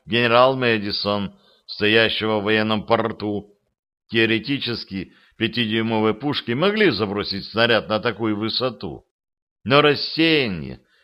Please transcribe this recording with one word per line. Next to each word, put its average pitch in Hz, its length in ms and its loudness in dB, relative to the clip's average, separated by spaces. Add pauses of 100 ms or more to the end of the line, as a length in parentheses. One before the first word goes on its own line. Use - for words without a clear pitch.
"Генерал 120 500 4
Мэдисон", 101 800 -2 (320)
стоящего 107 720 2
в 98 40 -4
военном 110 420 0
порту. 107 640 -2 (600)
Теоретически, 113 1000 -2 (240)
пятидюймовые 110 800 0
пушки 127 380 -6
могли 190 400 2
забросить 98 540 -4
снаряд 110 440 2
на 107 100 0
такую 107 380 -2
высоту. 107 680 -6 (580)
Но 135 180 4
рассеяние, 139 1000 0 (220)